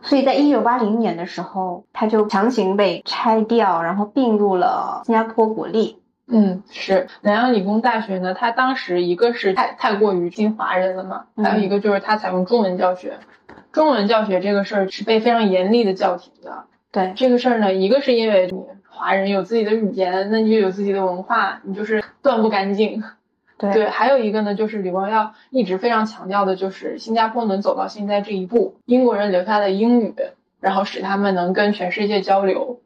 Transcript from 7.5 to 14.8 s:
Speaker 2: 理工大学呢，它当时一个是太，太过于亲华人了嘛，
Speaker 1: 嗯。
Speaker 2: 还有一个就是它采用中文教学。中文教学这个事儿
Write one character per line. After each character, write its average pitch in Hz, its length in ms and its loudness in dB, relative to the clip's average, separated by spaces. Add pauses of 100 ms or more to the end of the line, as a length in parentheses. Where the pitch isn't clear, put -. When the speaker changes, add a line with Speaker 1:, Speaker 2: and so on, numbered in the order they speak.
Speaker 2:
理 202 100 2
工 208 160 0
大 233 220 0
学 190 160 -4
呢， 185 160 -4
它 233 160 -2
当 254 260 0
时 180 260 -2
一 175 140 0
个 240 160 2
是 196 220 -2
太， - 240 -2
太 226 160 0
过 202 180 2
于 175 160 0
亲 214 280 0
华 185 200 -2
人 185 180 0
了 190 100 -8
嘛， 190 200 -12 (120)
Speaker 1:
嗯。 214 100 -2
Speaker 2:
还 208 100 2
有 214 80 2
一 185 60 -2
个 202 100 0
就 208 140 2
是 196 60 0
它 214 180 -2
采 190 120 -4
用 185 140 0
中 233 160 2
文 185 160 0
教 185 180 2
学。 - 200 -12 (580)
中 311 160 4
文 220 200 2
教 214 180 2
学 190 140 0
这 202 120 -2
个 202 100 0
事 208 140 -4
儿 190 140 0